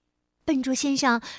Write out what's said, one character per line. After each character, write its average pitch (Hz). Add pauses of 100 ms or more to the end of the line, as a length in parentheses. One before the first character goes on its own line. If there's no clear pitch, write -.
(460)
笨 277
拙 262
先 277
生 240 (180)